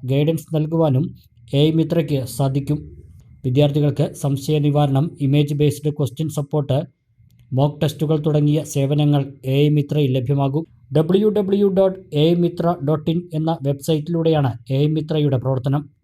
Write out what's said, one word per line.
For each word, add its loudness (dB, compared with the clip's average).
ഗൈഡൻസ് -2
നൽകുവാനും 0
എ 0
ഐ 4
മിത്രയ്ക്ക് 0
സാധിക്കും. -4
വിദ്യാർത്ഥികൾക്ക് 2
സംശയ 0
നിവാരണം, 2
ഇമേജ് 2
ബേസ്ഡ് 0
ക്വസ്റ്റ്യൻ -4
സപ്പോർട്ട്, -2
മോക്ക് 0
ടെസ്റ്റുകൾ 0
തുടങ്ങിയ 2
സേവനങ്ങൾ 0
എ 2
ഐ 4
മിത്രയിൽ 0
ലഭ്യമാകും. -2
ഡബ്ല്യു 2
ഡബ്ല്യു 2
ഡോട്ട് 2
എ 4
ഐ 4
മിത്ര 0
ഡോട്ട് -2
ഇൻ -2
എന്ന -2
വെബ്സൈറ്റിലൂടെയാണ് 0
എ 0
ഐ 2
മിത്രയുടെ 0
പ്രവർത്തനം. -2